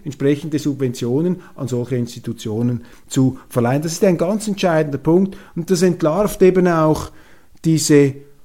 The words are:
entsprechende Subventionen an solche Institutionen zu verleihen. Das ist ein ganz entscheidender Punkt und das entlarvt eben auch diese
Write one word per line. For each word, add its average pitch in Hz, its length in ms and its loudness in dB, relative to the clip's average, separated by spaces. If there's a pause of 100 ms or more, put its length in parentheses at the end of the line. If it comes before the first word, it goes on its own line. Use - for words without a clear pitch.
entsprechende 147 540 -2
Subventionen 135 800 -2 (180)
an - 120 -8
solche 120 300 -4
Institutionen 120 840 -4 (240)
zu 131 320 0 (100)
verleihen. 123 320 0
Das 160 120 -6
ist - 120 -2
ein 180 140 4
ganz 196 280 -2
entscheidender 160 520 0
Punkt 185 400 0 (180)
und 170 140 -4
das 175 100 0
entlarvt 175 640 0
eben 185 260 4
auch 156 420 0 (540)
diese 143 520 4 (280)